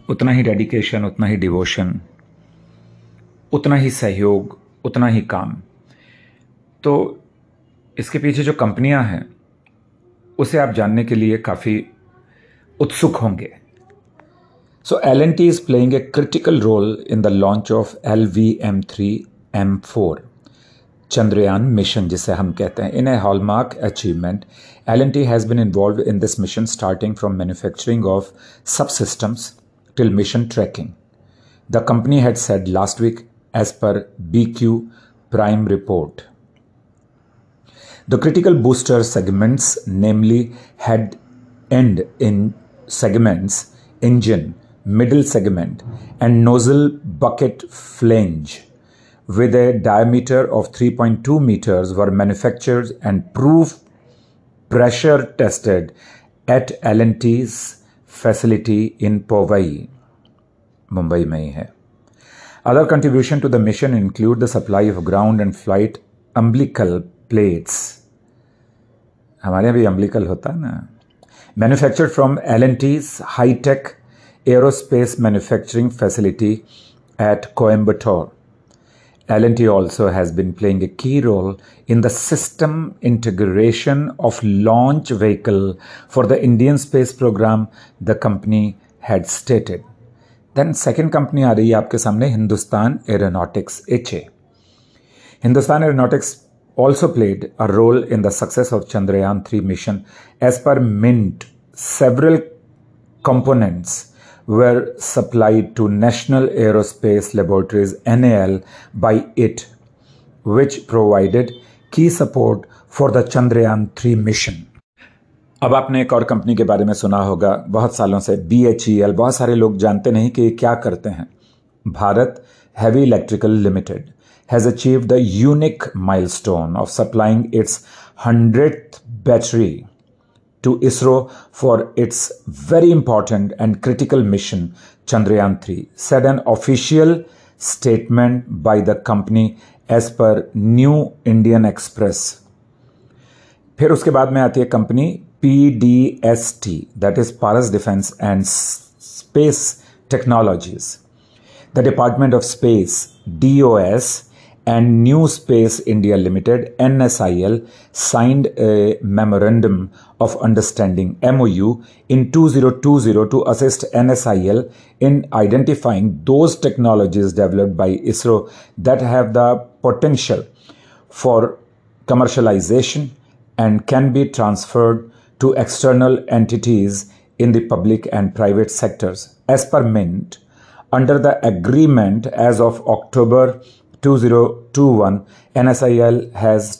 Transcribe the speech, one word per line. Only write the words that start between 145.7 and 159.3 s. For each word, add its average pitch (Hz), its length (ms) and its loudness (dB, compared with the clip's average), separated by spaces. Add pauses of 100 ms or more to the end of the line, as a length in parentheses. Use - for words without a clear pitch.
that 95 180 0
is 117 140 0
Paras 113 380 0
Defense 98 500 -2
and 98 220 0
S-, - 580 -6
Space - 840 -2 (260)
Technologies। 110 920 -2 (760)
The - 80 0
Department 123 520 2
of 120 100 2
Space, - 720 -2 (240)
D 135 240 4
O 117 140 6
S, 101 500 -2 (400)
and 117 360 4
New 147 240 4
Space 113 520 0
India 104 380 0
Limited, 95 600 -2
N 135 240 2
S 120 180 0
I 90 220 0
L, 113 200 0 (300)
signed 127 560 0 (120)
a 107 420 2
memorandum 104 880 2 (280)